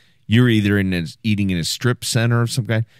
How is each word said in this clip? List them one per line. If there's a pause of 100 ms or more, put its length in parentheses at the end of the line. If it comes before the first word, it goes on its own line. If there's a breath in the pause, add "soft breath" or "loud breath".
(260 soft breath)
you're
either
in
a, (180)
eating
in
a
strip
center
of
some
kind. (140 soft breath)